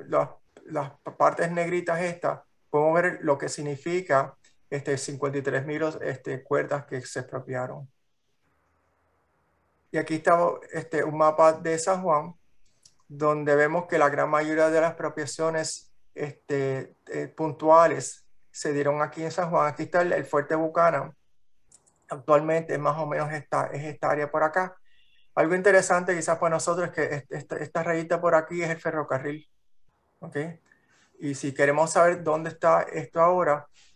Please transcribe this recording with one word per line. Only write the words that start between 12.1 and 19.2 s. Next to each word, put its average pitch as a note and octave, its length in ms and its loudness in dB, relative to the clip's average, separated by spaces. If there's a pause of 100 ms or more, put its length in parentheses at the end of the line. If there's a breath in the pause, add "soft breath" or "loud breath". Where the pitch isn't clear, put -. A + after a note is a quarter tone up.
donde D3+ 480 0
vemos D3+ 320 4
que F3 100 -2
la D3 120 6
gran C#3+ 200 0
mayoría D#3 400 2
de D#3+ 120 2
las D#3+ 100 2
expropiaciones, D#3+ 1000 -6 (220)
este, C#3 840 -4 (100)
eh, D3 220 -8
puntuales D#3 960 2 (240)
se - 220 -4
dieron C#3+ 300 0
aquí D3+ 200 -4